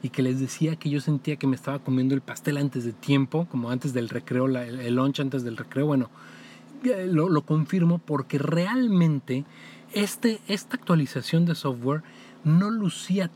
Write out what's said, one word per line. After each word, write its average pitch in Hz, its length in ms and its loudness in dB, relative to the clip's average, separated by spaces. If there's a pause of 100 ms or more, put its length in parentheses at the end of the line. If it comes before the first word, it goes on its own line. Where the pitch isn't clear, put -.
Y 131 80 -4
que - 120 -2
les 127 180 0
decía 156 360 -2
que 156 140 -4
yo 143 100 0
sentía 147 360 -2
que 139 100 -2
me 131 100 2
estaba 139 220 -6
comiendo 131 360 0
el 135 80 -2
pastel - 340 -4
antes 135 280 -2
de 117 80 -4
tiempo, 139 580 0
como 120 200 -4
antes 127 220 -2
del 120 160 -2
recreo, 127 400 -2
la, 123 180 -2
el, 120 140 -10
el 120 140 -2
lunch 135 260 2
antes 135 220 -2
del 117 140 -6
recreo. 135 300 -2
Bueno, 131 240 2 (720)
eh, 190 260 0
lo, 165 180 4
lo 151 140 4
confirmo 170 560 2
porque 143 400 -2
realmente 165 1040 2 (480)
este, 208 540 0
esta - 300 -6
actualización 165 680 2
de 165 80 2
software 135 480 -2 (420)
no 170 260 4
lucía 190 640 -2